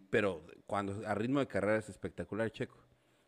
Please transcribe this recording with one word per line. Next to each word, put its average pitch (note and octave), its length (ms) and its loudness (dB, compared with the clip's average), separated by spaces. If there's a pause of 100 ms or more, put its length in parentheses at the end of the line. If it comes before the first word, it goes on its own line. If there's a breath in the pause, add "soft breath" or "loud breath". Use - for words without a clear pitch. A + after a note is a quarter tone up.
(100)
pero F#2+ 340 2 (220)
cuando G2+ 400 -4
a G#2 80 0
ritmo B2 240 2
de C3+ 80 2
carrera G#2 320 2
es G#2+ 100 -6
espectacular, G2 640 -4
Checo. - 260 -8 (520)